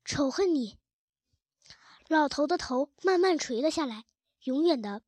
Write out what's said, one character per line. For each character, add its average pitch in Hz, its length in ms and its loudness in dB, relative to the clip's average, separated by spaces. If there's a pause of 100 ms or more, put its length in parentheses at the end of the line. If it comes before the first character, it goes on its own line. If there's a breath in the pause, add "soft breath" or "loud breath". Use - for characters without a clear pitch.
仇 277 240 -2
恨 359 240 2
你。” 240 240 -4 (1300 soft breath)
老 302 220 4
头 294 160 -2
的 339 100 0
头 262 360 -2 (100)
慢 370 180 2
慢 370 160 4
垂 247 260 -4
了 311 100 2
下 311 160 -2
来， 220 180 -12 (380)
永 269 200 0
远 320 160 2
地 202 280 -8